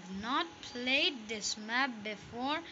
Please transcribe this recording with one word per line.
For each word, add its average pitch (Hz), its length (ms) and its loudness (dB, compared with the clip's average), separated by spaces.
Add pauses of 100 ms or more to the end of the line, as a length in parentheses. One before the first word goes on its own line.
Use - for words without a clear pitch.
(220)
not 285 240 2 (260)
played 254 560 4
this 214 300 -2
map 240 320 2 (120)
before. 233 560 -2 (140)